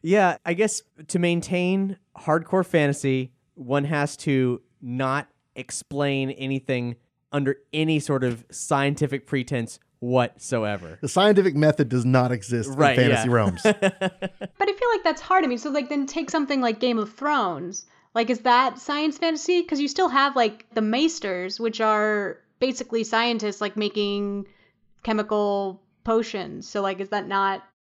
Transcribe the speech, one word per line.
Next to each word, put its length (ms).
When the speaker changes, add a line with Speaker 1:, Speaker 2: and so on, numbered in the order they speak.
Speaker 1:
Yeah, 440
I 80
guess 280
to 100
maintain 800
hardcore 480
fantasy, 680
one 300
has 340
to 440
not 480
explain 760
anything 640
under 240
any 260
sort 240
of 260
scientific 760
pretense 520
whatsoever. 1040
Speaker 2:
The 80
scientific 440
method 360
does 160
not 260
exist 420
Speaker 1:
Right, 240
Speaker 2:
in 120
fantasy 180
Speaker 1:
yeah. 60
Speaker 2:
realms. 280
Speaker 1:
<laughs> 20
Speaker 3:
But 180
I 920
feel 220
like 100
that's 160
hard. 240
I 40
mean, 100
so, 100
like, 220
then 160
take 240
something 320
like 180
Game 180
of 140
Thrones. 720
Like, 160
is 100
that 380
science 400
fantasy? 460
'Cause 160
you 80
still 200
have, 260
like, 300
the 60
Maesters, 800
which 220
are 560
basically 460
scientists, 560
like, 160
making 680
chemical 800
potions. 640
So, 140
like, 200
is 100
that 180
not 360